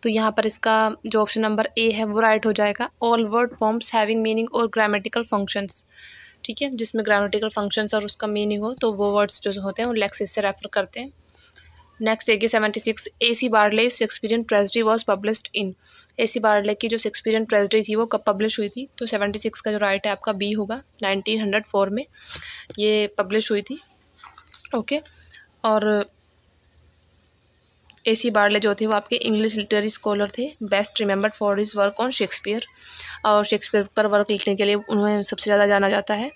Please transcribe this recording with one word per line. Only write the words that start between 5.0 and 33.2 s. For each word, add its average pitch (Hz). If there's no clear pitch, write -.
functions, 202
ठीक 208
है, 285
जिसमें 220
grammatical 208
functions 208
और 214
उसका 214
meaning 208
हो 226
तो 247
वो 202
words 202
जो 196
होते 196
हैं 240
वो 233
Lexis 202
से -
refer 196
करते 202
हैं। 269
Next 220
देखिए 214
सेवेंटी 214
सिक्स, -
एसी 233
बार्ले 214
Shakespearean 226
tragedy 208
was 220
published 208
in, 190
एसी 226
बार्ले 208
की 226
जो 226
Shakespearean 220
tragedy 208
थी 214
वो 226
कब 220
publish 214
हुई 208
थी? 254
तो 240
सेवेंटी 208
सिक्स -
का 214
जो 208
राइट 202
है 208
आपका 202
B 202
होगा, 214
नाइनटीन 202
हंड्रेड 208
फ़ोर 196
में 226
ये 214
publish 208
हुई 208
थी। 269
ओके, 247
और 214
एसी 226
बार्ले 208
जो 208
थे 220
वो 214
आपके 208
English 220
literary 208
scholar 208
थे, 269
best 202
remembered 202
for 202
his 208
work 202
on 254
Shakespeare, 202